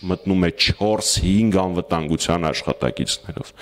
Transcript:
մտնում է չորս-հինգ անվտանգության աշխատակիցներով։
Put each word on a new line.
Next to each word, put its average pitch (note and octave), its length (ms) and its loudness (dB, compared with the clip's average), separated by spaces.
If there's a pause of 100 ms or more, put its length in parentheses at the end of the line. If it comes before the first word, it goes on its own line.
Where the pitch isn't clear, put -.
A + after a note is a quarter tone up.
մտնում F#2 460 0
է E2 60 2
չորս-հինգ G#2 1040 2
անվտանգության E2+ 880 0
աշխատակիցներով։ - 1040 -4 (100)